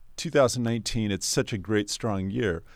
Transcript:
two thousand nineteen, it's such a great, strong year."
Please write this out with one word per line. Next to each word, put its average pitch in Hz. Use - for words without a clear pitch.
two -
thousand 127
nineteen, 113
it's 95
such -
a 107
great, 101
strong 98
year." 101